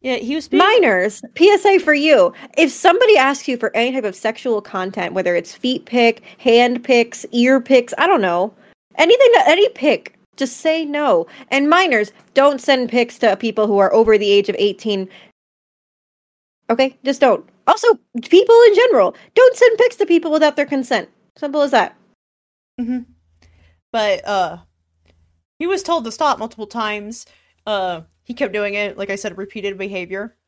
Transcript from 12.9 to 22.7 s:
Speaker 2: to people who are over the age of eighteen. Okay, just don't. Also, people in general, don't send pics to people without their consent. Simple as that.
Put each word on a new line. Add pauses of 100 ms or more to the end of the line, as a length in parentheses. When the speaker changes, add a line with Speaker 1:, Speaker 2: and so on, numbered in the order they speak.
Speaker 2:
to
people
who
are
over
the
age
of
eighteen. (1600)
Okay,
just
don't. (200)
Also, (360)
people (120)
in
general, (200)
don't
send
pics
to
people
without
their
consent. (280)
Simple
as
that. (840)